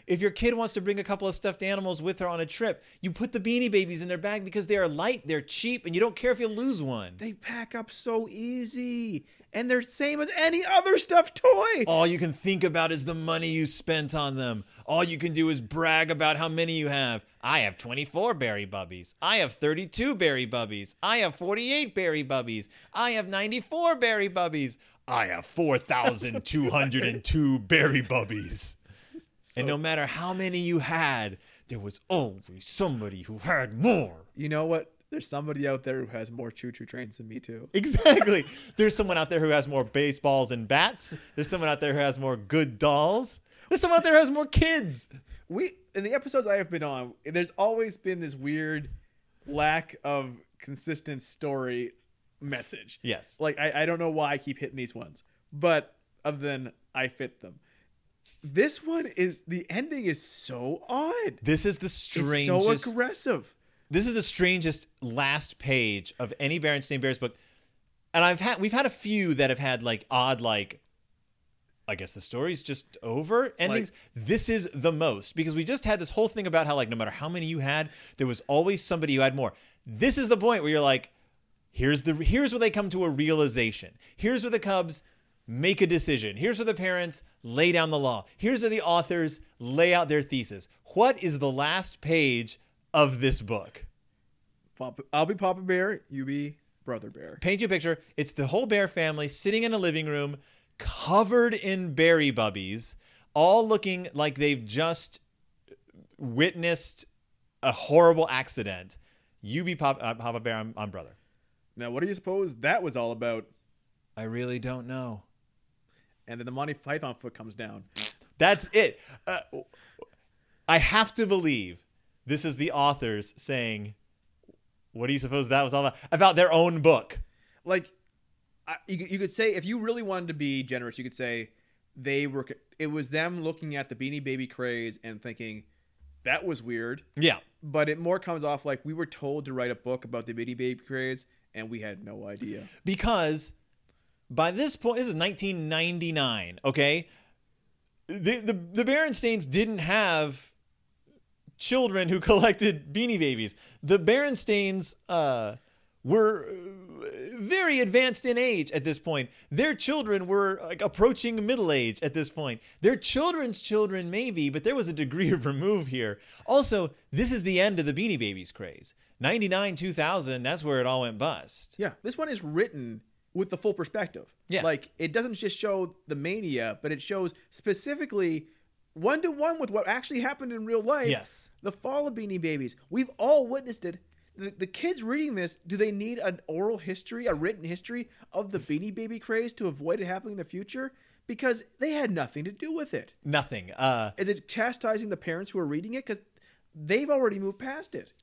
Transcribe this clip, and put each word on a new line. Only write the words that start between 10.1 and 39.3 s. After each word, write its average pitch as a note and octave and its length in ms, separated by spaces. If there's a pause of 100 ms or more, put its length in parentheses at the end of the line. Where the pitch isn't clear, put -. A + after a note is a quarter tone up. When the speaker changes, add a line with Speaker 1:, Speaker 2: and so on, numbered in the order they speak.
Speaker 2:
as D4+ 160
any E4+ 300
other F#4+ 320
stuffed - 440
toy. A4 460
Speaker 1:
All E3 180
you E3+ 140
can E3 140
think F#3+ 320
about E3 260
is D3 140
the E3 100
money E3 320
you D#3+ 180
spent D3+ 480
on C#3+ 220
them. A#2+ 300 (200)
All D#3+ 160
you E3+ 160
can E3 140
do D#3+ 160
is D3+ 140
brag D#3+ 500
about D#3 240
how D#3+ 140
many E3 240
you D3+ 160
have. B2+ 340 (180)
"I C#3+ 180
have G2+ 180
twenty-four D3 560
Berry A2 340
Bubbies. F2+ 540
I A3 160
have D3+ 160
thirty-two F#3 600
Berry C#3+ 300
Bubbies. G#2+ 560
I A3 180
have F3 160
forty-eight A#3+ 600
Berry E3 260
Bubbies. B2 460 (260)
I A#3+ 180
have G#3+ 180
ninety-four B3 680
Berry A3+ 320
Bubbies. D#3 480 (320)
I A#2 200
have F2 180
four D#3 320
thousand A#2+ 640
two C#3+ 260
hundred C3 360
and A2+ 180
two C#3 360
Berry C#3+ 420
Bubbies." G#2+ 760 (680)
Speaker 2:
So - 180
Speaker 1:
And C3+ 80
no D3 80
matter D#3 280
how E3 280
many F#3 260
you F3 200
had, C3+ 580 (320)
there A2+ 100
was G2+ 300
always G2 580
somebody G#2+ 540
who G#2+ 160
had B2+ 440
more. C#3+ 440 (100)
Speaker 2:
You D3 140
know D3+ 160
what? E3 260 (200)
There's - 180
somebody C#3+ 380
out C3+ 160
there C3 200
who A#2 40
has A2+ 240
more A#2+ 200
choo-choo A#2+ 340
trains A2+ 320
than A2+ 120
me, A2+ 100
too. A2+ 340
Speaker 1:
Exactly. G#3 680 (180)
<laughs> - 140
There's G#3+ 200
someone F#3 220
out D#3 120
there E3+ 100